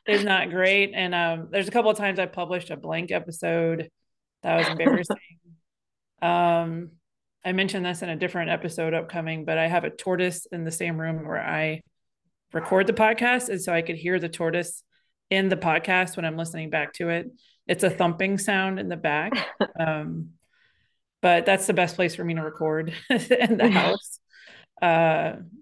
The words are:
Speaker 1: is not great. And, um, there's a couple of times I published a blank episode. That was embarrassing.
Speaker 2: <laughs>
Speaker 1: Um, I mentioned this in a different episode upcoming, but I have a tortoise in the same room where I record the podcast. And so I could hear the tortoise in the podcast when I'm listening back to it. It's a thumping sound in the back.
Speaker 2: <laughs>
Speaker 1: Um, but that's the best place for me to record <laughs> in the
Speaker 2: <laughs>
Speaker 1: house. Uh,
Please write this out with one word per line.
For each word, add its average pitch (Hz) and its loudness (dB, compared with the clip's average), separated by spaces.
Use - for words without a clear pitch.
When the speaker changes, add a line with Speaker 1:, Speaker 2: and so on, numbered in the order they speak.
Speaker 1:
is 208 4
not 190 2
great. 196 4
And, 180 -2
um, 165 -2
there's 190 0
a 202 -6
couple 220 4
of 208 -4
times 196 0
I 185 0
published 170 -6
a 147 -8
blank 165 -6
episode. 165 -2
That 165 0
was 165 2
embarrassing. 170 0
Speaker 2:
<laughs> - -20
Speaker 1:
Um, 170 2
I 185 0
mentioned 190 0
this 175 -4
in 180 -6
a 160 -6
different 170 -2
episode 165 -2
upcoming, 160 -4
but 160 0
I 160 2
have 175 0
a 156 -4
tortoise 180 -2
in 170 -6
the 165 -4
same 170 -4
room 160 -4
where - -4
I 156 -2
record 185 2
the 220 2
podcast. 240 2
And 185 -4
so 180 -2
I 165 2
could 165 -6
hear 175 0
the 165 -4
tortoise 170 -4
in 190 2
the 185 2
podcast 175 0
when 170 -4
I'm 160 -4
listening 165 -6
back 151 -4
to 170 -4
it. 170 -2
It's 170 0
a 180 4
thumping 180 0
sound 190 -2
in 190 -6
the 175 -6
back. 160 -2
Speaker 2:
<laughs> 180 -2
Speaker 1:
Um, 160 -4
but 170 6
that's 190 4
the 202 2
best 175 2
place 170 0
for 175 -6
me 170 -2
to 160 -2
record 156 -2
<laughs> - -8
in 226 4
the 240 6
Speaker 2:
<laughs> - 6
Speaker 1:
house. 185 0
Uh, 165 4